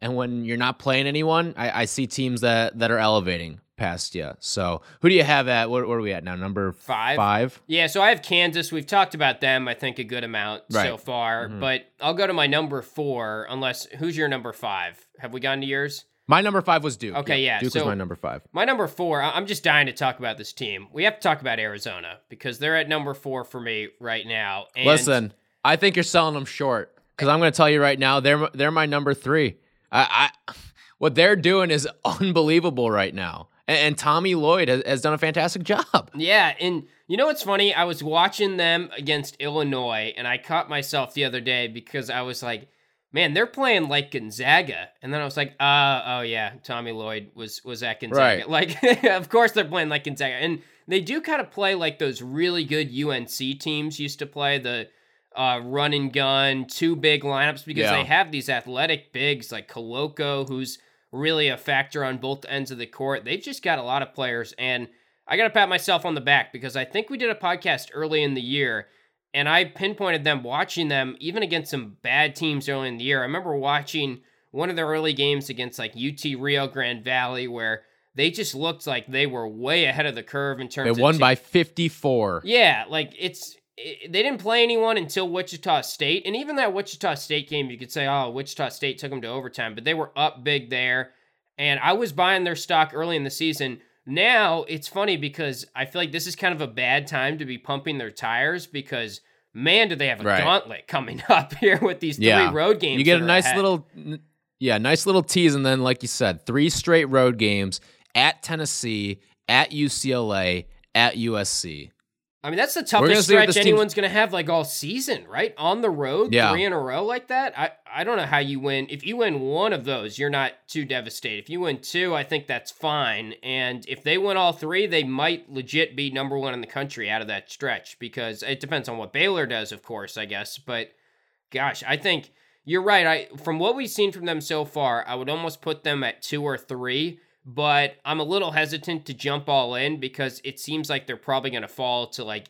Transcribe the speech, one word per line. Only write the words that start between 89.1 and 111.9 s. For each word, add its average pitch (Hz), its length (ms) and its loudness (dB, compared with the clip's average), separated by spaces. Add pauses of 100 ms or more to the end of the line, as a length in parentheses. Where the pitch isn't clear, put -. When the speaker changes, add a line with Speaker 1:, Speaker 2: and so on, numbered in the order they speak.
Speaker 2:
'em 127 100 -8
to 113 60 -8
overtime," 120 480 -8
but 117 80 -12
they 160 100 0
were 156 220 -4
up 143 260 -2
big 135 280 0
there, 127 420 0 (440)
and 143 240 0
I 156 120 4
was 214 200 0
buying 180 320 2
their 170 120 -2
stock 156 360 2
early 165 240 -2
in 143 80 -2
the 135 60 -6
season. 147 500 -4 (260)
Now, 175 600 4
it's 147 220 -10
funny 196 280 0
because 143 580 -6
I 131 100 -4
feel 175 180 -4
like 160 100 -2
this 160 140 -6
is 165 80 -8
kind 180 180 0
of 156 80 -6
a 143 60 -4
bad 123 400 0
time 143 320 -2
to 151 60 -8
be 127 140 -10
pumping 139 400 -6
their 113 120 -8
tires 139 560 -2
because, 120 540 -8 (340)
man, 185 340 4
do 170 60 -2
they 139 140 0
have 113 120 -2
a 104 40 -6
Speaker 1:
Right. 98 180 4
Speaker 2:
gauntlet - 460 0
coming 131 360 -6
<laughs> - 40 -14
up 160 260 4
here 190 260 4
with 185 200 0
these 151 160 -4
three 107 100 4
Speaker 1:
Yeah. 98 260 8
Speaker 2:
road 175 280 4
games 135 180 0
Speaker 1:
You 135 60 4
get 175 140 8
Speaker 2:
that - 20 2
Speaker 1:
a 170 40 -2
Speaker 2:
are 170 40 -2
Speaker 1:
nice 180 160 6
Speaker 2:
ahead. 131 120 2
Speaker 1:
little, 190 300 2 (100)
n-, 156 240 -12 (380)
yeah, 120 200 2
nice 143 280 2
little 185 160 4
tease, 170 320 4
and 139 100 0
then, 131 180 4
like 127 200 0
you 123 60 -6
said, 95 360 0
three 143 260 2
straight 165 340 4
road 127 340 4
games 101 420 2 (340)
at 135 280 2
Tennessee, 110 800 -4 (280)
at 131 240 4
U 147 160 0
C 135 240 -2
L 113 220 0
A, 90 320 0 (280)
at 117 240 4
U 113 200 0
S 98 100 -2
C. 76 440 -6 (500)